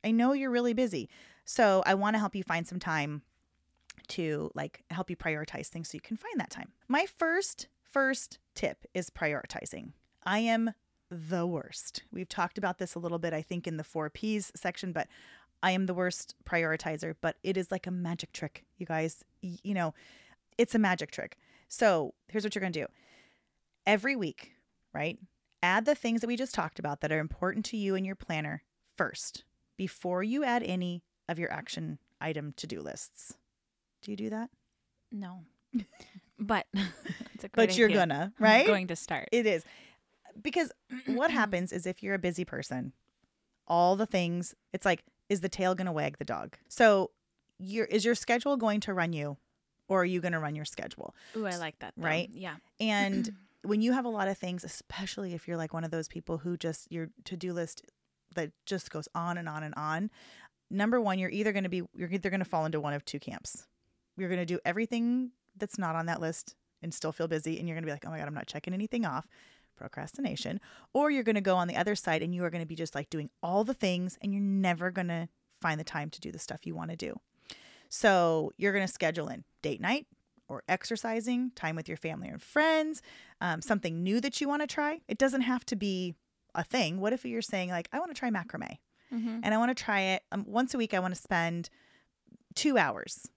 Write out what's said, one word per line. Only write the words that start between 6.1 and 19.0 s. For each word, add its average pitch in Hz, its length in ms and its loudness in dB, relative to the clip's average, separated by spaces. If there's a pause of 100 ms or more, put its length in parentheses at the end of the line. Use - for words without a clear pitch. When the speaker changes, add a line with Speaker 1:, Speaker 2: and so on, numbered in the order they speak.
Speaker 1:
find 415 220 -6
that - 100 -4
time. - 220 -14 (160)
My 302 180 2
first, 349 640 0 (160)
first - 560 0 (160)
tip - 380 -4
is 180 160 -2
prioritizing. - 800 -6 (320)
I 202 160 2
am 226 340 2 (360)
the 170 380 -2
worst. - 640 -6
We've 180 180 -6
talked - 280 -2
about 196 200 -2
this 180 180 -4
a 170 40 -6
little 170 200 -2
bit, 165 140 -2
I 156 80 -4
think, 175 260 -6
in 165 100 -4
the 156 60 -6
four 151 260 -4
Ps 214 460 -2
section, 180 360 -4
but 165 160 -4 (560)
I 185 80 4
am 185 160 2
the 185 60 -2
worst 180 420 -2 (100)
prioritizer, 160 760 -2
but 160 240 -2
it 190 140 0
is 185 140 -2
like 190 160 -4
a 180 40 -4
magic 175 400 -4
trick, - 320 -10 (140)
you 180 80 -8
guys. 160 380 -2 (180)